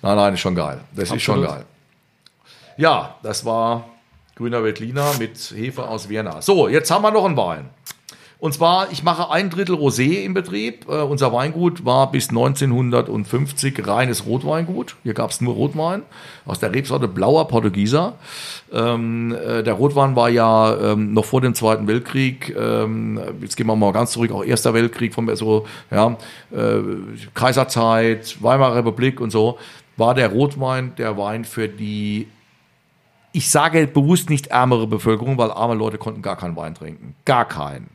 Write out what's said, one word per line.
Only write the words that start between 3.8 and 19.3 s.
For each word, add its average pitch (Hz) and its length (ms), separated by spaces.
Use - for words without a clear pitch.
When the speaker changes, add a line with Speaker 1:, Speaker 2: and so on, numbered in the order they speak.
Speaker 1:
Grüner 117 260
Veltliner 120 560
mit 113 180
Hefe 120 320
aus 107 220
Vienna. 104 340
So, 165 280
jetzt 156 200
haben 208 140
wir 214 80
noch 214 140
einen 170 100
Wein. 85 300
Und 156 160
zwar, 175 380
ich 139 100
mache 165 300
ein 180 180
Drittel 175 260
Rosé 147 480
im 190 100
Betrieb. 196 560
Äh, 151 120
unser 139 300
Weingut 160 540
war 131 260
bis 127 220
neunzehnhundertfünfzig 123 1500
reines 117 380
Rotweingut. 156 800
Hier 110 100
gab's 117 260
nur 120 160
Rotwein 156 480
aus 175 140
der 95 140
Rebsorte 135 340
Blauer 104 400
Portugieser. 113 680
Ähm, 117 600